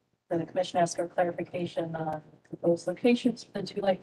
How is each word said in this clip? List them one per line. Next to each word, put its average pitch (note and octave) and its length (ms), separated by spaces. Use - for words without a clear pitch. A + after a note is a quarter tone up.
the E3 160
commission - 320
asked E3+ 180
for E3+ 100
clarification F3 880
on D#3 280
proposed E3+ 380
locations A#3+ 580
for - 160
the F#3+ 60
two G3+ 160
light F#3+ 200